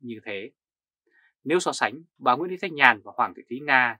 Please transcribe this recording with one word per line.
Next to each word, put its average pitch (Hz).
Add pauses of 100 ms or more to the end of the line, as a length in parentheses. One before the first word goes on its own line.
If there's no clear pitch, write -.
như 117
thế. 107 (920)
Nếu 160
so 160
sánh 127 (160)
bà 123
Nguyễn 175
Thị 185
Thanh 180
Nhàn 123
và 101
Hoàng 107
Thị -
Thúy 127
Nga 131